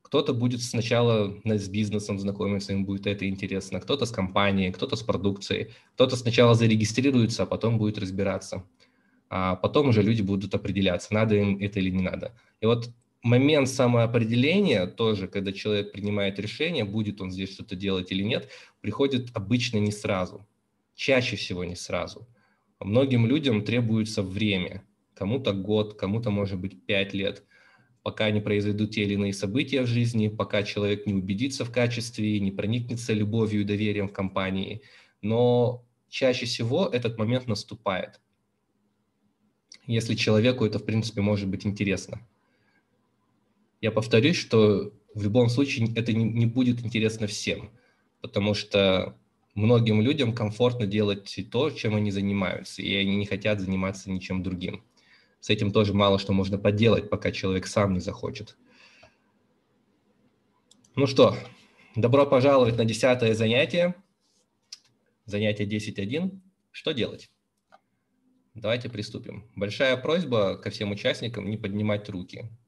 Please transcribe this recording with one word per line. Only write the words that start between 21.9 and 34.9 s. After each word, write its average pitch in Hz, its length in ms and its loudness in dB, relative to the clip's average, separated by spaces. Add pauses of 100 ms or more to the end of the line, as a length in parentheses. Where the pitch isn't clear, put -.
Многим 117 420 4
людям 123 380 2
требуется 110 580 0
время. 95 640 -2 (300)
Кому-то 113 400 -2
год, 104 440 -2
кому-то, 104 320 -2
может 101 300 -2
быть, - 260 -10
пять 98 280 -2
лет, 98 300 -4 (580)
пока 107 300 -2
не 104 100 0
произойдут 104 500 -2
те 107 120 -2
или 101 100 0
иные 101 200 -2
события 127 500 -2
в 120 40 0
жизни, 117 400 0
пока 104 360 -2
человек 101 420 -2
не 104 80 -2
убедится 101 520 -2
в - 60 -10
качестве, 110 680 -2
не 98 120 0
проникнется 113 600 -4
любовью 107 480 0
и 101 40 -2
доверием 101 440 -2
в - 40 -14
компании. 95 680 -4 (400)